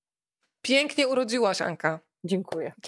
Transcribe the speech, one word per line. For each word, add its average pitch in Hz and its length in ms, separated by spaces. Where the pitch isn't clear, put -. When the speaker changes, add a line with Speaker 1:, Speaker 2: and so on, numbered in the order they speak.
Speaker 1:
Pięknie 277 460
urodziłaś, 233 540
Anka. 160 380
Speaker 2:
Dziękuję. 170 480